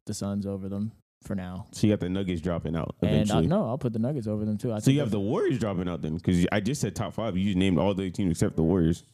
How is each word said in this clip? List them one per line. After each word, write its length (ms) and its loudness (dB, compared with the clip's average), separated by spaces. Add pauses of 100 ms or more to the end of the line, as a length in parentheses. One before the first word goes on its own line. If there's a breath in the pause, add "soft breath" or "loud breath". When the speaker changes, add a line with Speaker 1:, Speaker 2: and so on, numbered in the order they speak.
Speaker 1:
the 100 -8
Suns 320 -4
over 220 -6
them 220 -6 (320)
for 140 -8
now. 360 -10
Speaker 2:
So 140 0
you 60 6
got 80 0
the 80 -4
Nuggets 320 -2
dropping 360 -2
out 260 -4
Speaker 1:
And, 80 2
uh, 40 2
Speaker 2:
eventually. 320 2
Speaker 1:
no, 220 2
I'll 100 -4
put 140 -2
the 80 -4
Nuggets 260 -2
over 180 -2
them 140 -2
too. 140 -2
I 80 -2
Speaker 2:
So 60 2
Speaker 1:
think 80 8
Speaker 2:
you 60 2
have 120 -2
Speaker 1:
they'll 100 0
Speaker 2:
the 60 -2
Warriors 300 0
dropping 300 -2
out 140 -4
then, 160 -4
'cause 320 4
I 100 2
just 200 -2
said 160 -2
top 180 -6
five. 220 -4
You 80 0
just 120 0
named 220 4
all 160 4
the 160 -2
teams 220 0
except 240 0
the 80 2
Warriors. 500 4